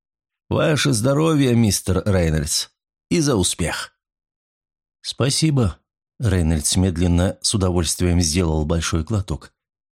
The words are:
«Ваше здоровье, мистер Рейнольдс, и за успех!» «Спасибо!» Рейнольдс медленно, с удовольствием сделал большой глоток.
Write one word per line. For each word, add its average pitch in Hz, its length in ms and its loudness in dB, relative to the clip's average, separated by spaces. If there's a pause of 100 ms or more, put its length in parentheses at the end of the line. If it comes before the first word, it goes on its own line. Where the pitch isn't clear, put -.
(480)
«Ваше 147 460 0
здоровье, 139 600 2
мистер 98 520 2
Рейнольдс, 80 640 0 (420)
и 175 100 2
за 139 160 0
успех!» - 580 -4 (1080)
«Спасибо!» 131 760 0 (420)
Рейнольдс 85 580 0
медленно, 90 680 2
с - 120 -2
удовольствием 90 680 0
сделал 80 420 0
большой 82 400 -2
глоток. - 480 -6 (400)